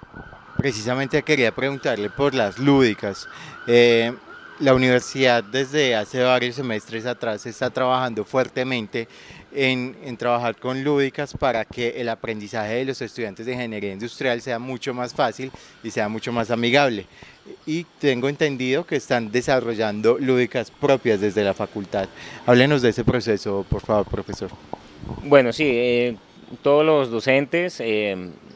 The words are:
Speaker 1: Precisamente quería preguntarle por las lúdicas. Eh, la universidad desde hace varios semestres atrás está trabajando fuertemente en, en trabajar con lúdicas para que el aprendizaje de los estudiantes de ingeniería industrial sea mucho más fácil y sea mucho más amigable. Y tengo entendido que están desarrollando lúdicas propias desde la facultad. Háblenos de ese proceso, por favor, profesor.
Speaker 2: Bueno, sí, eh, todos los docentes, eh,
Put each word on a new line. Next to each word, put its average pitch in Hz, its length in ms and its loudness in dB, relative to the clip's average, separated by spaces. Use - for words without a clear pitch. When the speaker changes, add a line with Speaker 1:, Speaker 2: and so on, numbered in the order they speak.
Speaker 1:
Precisamente 127 680 0
quería 135 300 2
preguntarle 127 580 -2
por 135 240 0
las 107 240 0
lúdicas. 123 680 4
Eh, 120 460 6
la 139 160 6
universidad 127 680 4
desde 131 500 0
hace 110 280 -2
varios 123 340 2
semestres 113 480 -6
atrás 117 400 -6
está 123 240 -6
trabajando 127 560 -2
fuertemente 127 840 -2
en, 131 500 -2
en 131 140 -12
trabajar 120 400 -2
con 131 260 -6
lúdicas 139 520 -2
para 117 300 -2
que 120 360 -6
el 120 80 -4
aprendizaje 110 680 -6
de 127 100 -2
los 131 160 -8
estudiantes 110 420 -8
de 127 80 -6
ingeniería 110 400 -6
industrial 120 480 -4
sea 120 180 -6
mucho 127 360 -8
más 123 180 -8
fácil 131 400 -2
y 113 60 -8
sea 107 180 0
mucho 110 240 -6
más 117 180 -2
amigable. 120 560 2
Y 160 180 -4
tengo 131 280 2
entendido 139 580 -2
que 160 100 -2
están 120 340 -2
desarrollando 113 880 0
lúdicas 127 520 0
propias 123 500 2
desde 101 240 2
la 98 80 2
facultad. 98 560 -6
Háblenos 131 340 6
de 123 100 4
ese 117 140 -2
proceso, 107 640 0
por 104 140 -4
favor, 104 240 0
profesor. 98 440 -8
Speaker 2:
Bueno, 139 300 6
sí, 156 140 -4
eh, 120 500 0
todos 147 220 4
los 147 260 4
docentes, 139 680 0
eh, 104 520 -2